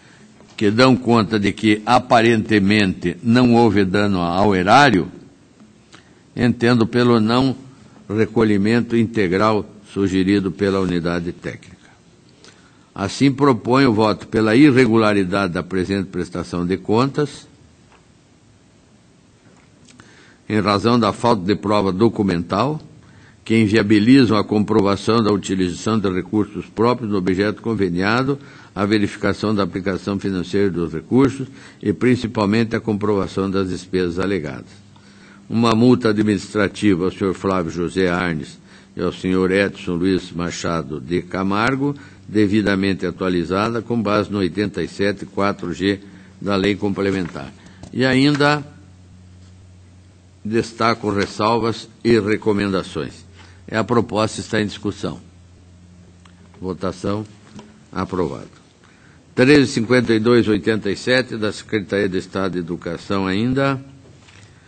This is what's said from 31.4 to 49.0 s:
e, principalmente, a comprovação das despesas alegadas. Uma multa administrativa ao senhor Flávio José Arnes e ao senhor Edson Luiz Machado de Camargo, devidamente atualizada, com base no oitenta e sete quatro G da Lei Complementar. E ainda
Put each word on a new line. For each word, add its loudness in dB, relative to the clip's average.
e, 0
principalmente, 0
a -4
comprovação -2
das -2
despesas -4
alegadas. -6
Uma 2
multa 4
administrativa 0
ao -2
senhor -4
Flávio -2
José -2
Arnes -4
e -10
ao -2
senhor -2
Edson -2
Luiz 0
Machado -6
de -4
Camargo, -4
devidamente 0
atualizada, -2
com -4
base 0
no -4
oitenta -4
e -6
sete -4
quatro -4
G -2
da -2
Lei 0
Complementar. -4
E -2
ainda 2